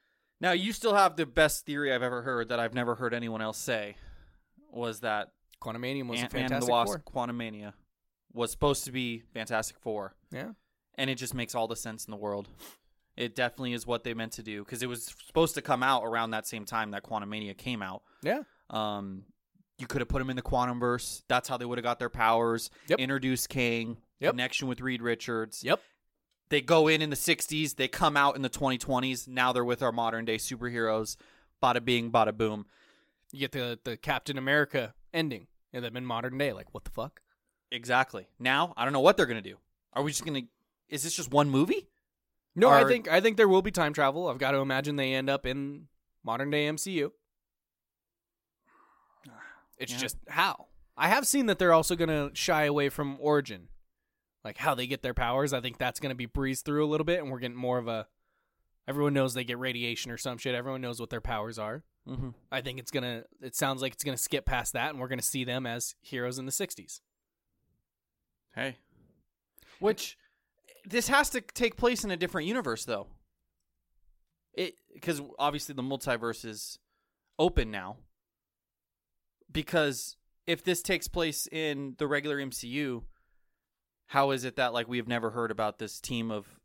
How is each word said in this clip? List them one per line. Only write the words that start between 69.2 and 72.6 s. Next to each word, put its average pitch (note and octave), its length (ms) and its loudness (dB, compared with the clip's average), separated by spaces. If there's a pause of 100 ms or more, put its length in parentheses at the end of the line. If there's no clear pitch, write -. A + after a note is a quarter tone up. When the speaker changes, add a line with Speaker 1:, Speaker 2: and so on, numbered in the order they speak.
Speaker 1:
Which, - 380 -2 (680)
this A3+ 220 0
has C#4 240 6
to B3 100 -2
take - 340 -2
place A#3+ 280 2
in G3+ 80 -4
a F3 60 -2
different E3+ 300 -2
universe, G3 380 -2